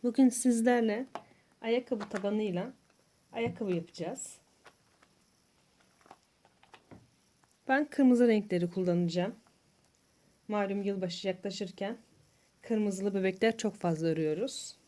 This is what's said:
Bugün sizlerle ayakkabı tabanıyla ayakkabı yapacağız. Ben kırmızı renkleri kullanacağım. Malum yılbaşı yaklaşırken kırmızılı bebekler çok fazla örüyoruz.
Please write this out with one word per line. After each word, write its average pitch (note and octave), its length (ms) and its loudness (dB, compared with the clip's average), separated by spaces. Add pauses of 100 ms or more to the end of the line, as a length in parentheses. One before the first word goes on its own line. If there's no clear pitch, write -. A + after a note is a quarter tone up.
Bugün B3 260 6
sizlerle A#3+ 760 2 (540)
ayakkabı A#3 480 -2
tabanıyla G#3 640 -2 (600)
ayakkabı A3+ 400 -4
yapacağız. E3+ 680 -8 (3250)
Ben C#4 160 2
kırmızı B3 440 6
renkleri G3+ 420 2
kullanacağım. F3 640 0 (1120)
Malum G3+ 340 -2
yılbaşı F#3+ 460 -4
yaklaşırken G3 720 -6 (640)
kırmızılı G3+ 520 -2
bebekler F#3+ 420 2
çok G#3 200 -4
fazla E3 300 0
örüyoruz. D#3+ 680 -2 (120)